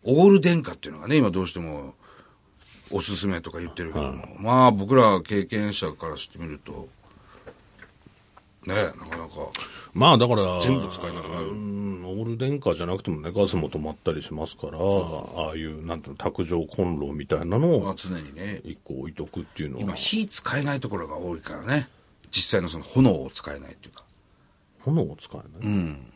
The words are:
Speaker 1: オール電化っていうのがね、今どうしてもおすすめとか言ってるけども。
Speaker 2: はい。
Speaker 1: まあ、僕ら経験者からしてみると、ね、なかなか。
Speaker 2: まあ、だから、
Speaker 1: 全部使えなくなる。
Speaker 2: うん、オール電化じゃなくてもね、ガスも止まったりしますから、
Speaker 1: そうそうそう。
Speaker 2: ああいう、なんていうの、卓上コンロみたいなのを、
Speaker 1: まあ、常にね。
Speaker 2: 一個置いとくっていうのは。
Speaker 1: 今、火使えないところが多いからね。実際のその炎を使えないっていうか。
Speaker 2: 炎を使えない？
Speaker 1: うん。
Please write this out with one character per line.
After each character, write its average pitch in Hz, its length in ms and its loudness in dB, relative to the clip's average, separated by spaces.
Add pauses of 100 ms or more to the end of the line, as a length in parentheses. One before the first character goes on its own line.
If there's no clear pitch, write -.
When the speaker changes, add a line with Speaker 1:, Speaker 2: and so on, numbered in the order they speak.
Speaker 1:
オ 151 240 8
ー - 20 12
ル 196 120 10
電 170 220 4
化 - 100 -8
っ - 40 -14
て - 100 -14
い - 40 -12
う - 20 -14
の - 80 -16
が 92 80 -8
ね、 151 80 6
今 110 140 6
ど 95 100 0
う 90 60 0
し - 40 -8
て 92 80 -8
も 73 360 -10 (960)
お 98 100 0
す 101 160 2
す 98 100 0
め 87 140 -2
と 82 100 -14
か 85 80 -10
言 87 80 -8
っ 78 60 -12
て 90 100 -8
る 80 80 -8
け 80 80 -4
ど 71 140 -2
も。 - 80 -12
Speaker 2:
は - 80 -16
い。 - 100 -18
Speaker 1:
ま 123 280 4
あ、 117 40 10
僕 101 240 2
ら 104 260 8
経 98 240 0
験 104 280 -2
者 85 180 -4
か 80 160 -10
ら 78 80 -6
し - 140 -10
て - 100 -18
み 82 80 -8
る 73 160 -12
と、 - 240 -14 (1800)
ね、 95 100 -4
な 104 160 0
か 82 260 -12
な 82 100 -10
か。 73 220 -10 (440)
Speaker 2:
ま 139 180 8
あ、 131 60 8
だ 120 100 6
か 120 80 4
ら、 90 260 2
Speaker 1:
全 127 180 2
部 - 100 -6
使 90 160 -10
え 85 60 -6
な 87 100 -8
く 92 80 -10
な 87 100 -6
る。 98 100 -6
Speaker 2:
う 104 40 -8
ん、 101 520 -6
オ 92 100 -6
ー 113 160 -4
ル 113 60 -6
電 135 220 -2
化 95 140 0
じ 85 100 -4
ゃ - 20 -4
な 90 100 -2
く 90 80 -8
て - 80 -4
も 78 80 -4
ね、 78 140 -8
ガ 101 140 4
ス 98 80 -2
も 76 140 0
止 82 100 -6
ま 76 120 -6
っ 76 100 -10
た 85 120 0
り 76 80 -6
し - 120 -12
ま 78 140 -6
す - 80 -16
か - 120 -10
ら、 76 100 -10
Speaker 1:
そ - 0 -
う - 20 -8
そ 90 520 0
う - 40 -14
そ 85 80 -4
う。 78 40 -4
Speaker 2:
あ 78 40 -6
あ 80 40 -8
い 80 80 -6
う、 78 220 -10
な 85 100 -6
ん 78 60 -12
て - 60 -16
い 71 40 -14
う - 20 -12
の、 - 40 -16
卓 87 280 -2
上 82 200 0
コ 90 200 -2
ン 82 140 -2
ロ 71 140 -4
み 73 140 -8
た 76 100 0
い - 80 -2
な 95 120 0
の 160 200 4
を、 92 80 2
Speaker 1:
ま 98 60 -4
あ、 - 60 -6
常 92 200 -8
に 73 160 -12
ね。 95 300 -10
Speaker 2:
一 - 200 -14
個 67 180 -10
置 76 80 -10
い 78 40 -16
と 76 120 -10
く 82 160 -10
っ - 20 -10
て - 200 -10
い - 40 -4
う 69 40 -8
の 64 60 -10
は。 110 60 -6
Speaker 1:
今、 95 100 -4
火 208 340 -2
使 - 300 -2
え 143 60 -2
な 143 120 -2
い 135 40 -4
と 127 80 -8
こ 101 100 -6
ろ 80 100 -6
が 78 100 -8
多 87 180 -6
い 78 60 -12
か - 140 -12
ら - 80 -12
ね。 135 260 0 (420)
実 - 200 4
際 95 100 4
の 87 80 -4
そ 80 80 -8
の 78 60 -10
炎 127 280 6
を 71 220 -2
使 73 200 -10
え 71 60 -10
な 67 100 -18
い - 40 -18
っ - 20 -18
て - 120 -20
い - 40 -20
う - 20 -20
か。 - 100 -20 (760)
Speaker 2:
炎 151 200 2
を 71 180 -4
使 - 140 -18
え - 40 -14
な 82 280 -14
い？ 104 80 0
Speaker 1:
う - 20 2
ん。 76 400 -2